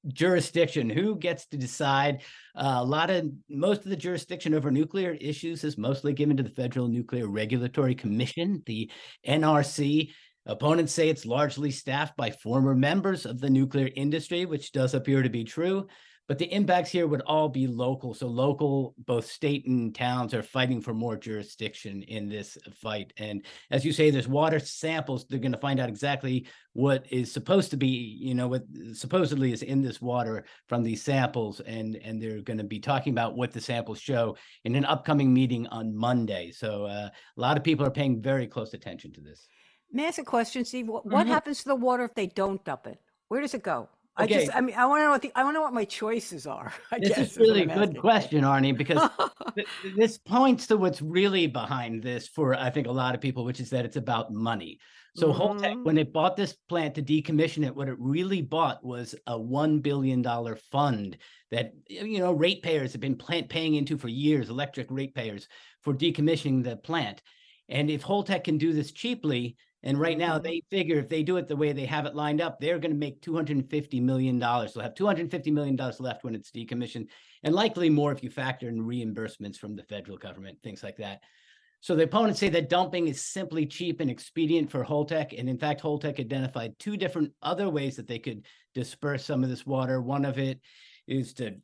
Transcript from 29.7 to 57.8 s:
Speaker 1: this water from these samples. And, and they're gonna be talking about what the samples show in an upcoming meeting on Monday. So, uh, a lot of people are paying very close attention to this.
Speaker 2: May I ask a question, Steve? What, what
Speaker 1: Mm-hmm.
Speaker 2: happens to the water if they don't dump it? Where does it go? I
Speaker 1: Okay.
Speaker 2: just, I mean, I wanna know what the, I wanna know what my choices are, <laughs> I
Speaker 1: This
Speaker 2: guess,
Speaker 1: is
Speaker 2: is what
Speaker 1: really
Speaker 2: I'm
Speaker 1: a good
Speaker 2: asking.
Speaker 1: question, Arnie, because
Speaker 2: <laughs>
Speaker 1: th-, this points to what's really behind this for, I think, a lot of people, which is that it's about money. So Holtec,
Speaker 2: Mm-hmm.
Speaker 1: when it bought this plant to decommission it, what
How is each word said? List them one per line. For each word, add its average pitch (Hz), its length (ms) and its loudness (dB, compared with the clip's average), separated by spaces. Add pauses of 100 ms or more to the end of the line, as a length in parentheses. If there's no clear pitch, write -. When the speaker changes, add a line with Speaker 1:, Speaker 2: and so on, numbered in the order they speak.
Speaker 1:
this 120 200 -2
water 120 440 -2 (240)
from 120 120 0
these 113 220 -2
samples. 127 560 0
And, 110 380 -8
and 110 240 -8
they're 110 200 -6
gonna 110 220 -6
be 104 160 -8
talking 135 320 0
about 117 240 0
what 123 160 -2
the 113 80 -10
samples 113 400 -4
show 117 380 -2 (260)
in 120 120 0
an 139 100 4
upcoming 143 480 4
meeting 123 340 4
on 113 260 -6
Monday. 107 580 0
So, 104 340 -6
uh, 101 240 -8
a - 320 -14
lot 139 160 2
of 139 80 -2
people 147 200 4
are 131 60 2
paying 135 300 0
very 131 260 0
close 113 260 -8
attention - 400 -14
to 76 80 -20
this. 73 240 -20 (460)
Speaker 2:
May 285 140 -4
I - 20 0
ask 330 120 -6
a 285 40 -10
question, 240 400 0
Steve? 247 240 -6
What, - 180 -6
what 240 200 4
Speaker 1:
Mm-hmm. 247 80 4
Speaker 2:
happens 302 300 0
to - 40 -10
the 277 80 2
water 247 300 2
if 233 100 -10
they 202 120 -2
don't 196 360 -2
dump 143 240 -8
it? - 100 -14 (300)
Where 254 140 -2
does 294 120 -4
it 226 80 -6
go? 135 280 -4 (260)
I 208 100 2
Speaker 1:
Okay. - 200 4
Speaker 2:
just, 143 100 -4
I 254 60 4
mean, 247 140 0
I 247 100 6
wanna 302 200 4
know 302 40 8
what 277 140 4
the, 269 120 -8
I 254 80 4
wanna 294 120 2
know 311 80 2
what 262 100 -2
my 220 120 0
choices 214 600 -4
are, - 260 -8 (100)
<laughs> - 100 -10
I 233 80 -2
Speaker 1:
This 196 100 4
Speaker 2:
guess, 214 80 4
Speaker 1:
is 269 140 2
Speaker 2:
is - 80 -12
what 220 80 10
Speaker 1:
really 202 160 6
Speaker 2:
I'm 156 80 2
Speaker 1:
a - 20 -2
good 196 160 2
Speaker 2:
asking. 139 120 -6
Speaker 1:
question, 196 420 4
Arnie, 135 340 4
because 165 320 4 (240)
Speaker 2:
<laughs> - 220 -10
Speaker 1:
th-, 208 120 -4 (280)
this 220 240 4
points 247 480 4
to 220 100 6
what's 180 240 2
really 180 460 4
behind 117 560 -4
this 123 240 -6
for, 135 260 2
I 127 160 0
think, 127 160 -2
a 117 60 -4
lot 127 240 0
of 127 60 -8
people, 127 220 -2
which 127 160 -4
is 123 120 -8
that 123 140 0
it's 117 100 -10
about 113 360 -2
money. 104 460 -4 (380)
So 160 180 4
Holtec, 202 280 2
Speaker 2:
Mm-hmm. 220 220 -2
Speaker 1:
when 156 140 4
it 151 160 2
bought 180 240 4
this 196 180 -2 (140)
plant 160 240 -2
to 151 80 -6
decommission 151 640 2
it, 127 100 -6
what 135 140 -4